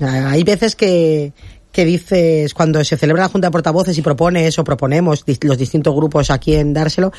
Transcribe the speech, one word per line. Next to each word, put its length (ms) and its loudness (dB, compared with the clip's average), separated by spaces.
Hay 420 0
veces 320 0
que, 580 0
que 140 0
dices, 680 0
cuando 300 0
se 140 -2
celebra 260 0
la 60 0
Junta 180 0
de 40 -2
Portavoces 460 0
y 60 -2
propones 560 0
o 40 -2
proponemos 640 -2
dis-, 180 -2
los 140 0
distintos 380 -2
grupos 340 0
a 80 0
quién 360 0
dárselo, 460 0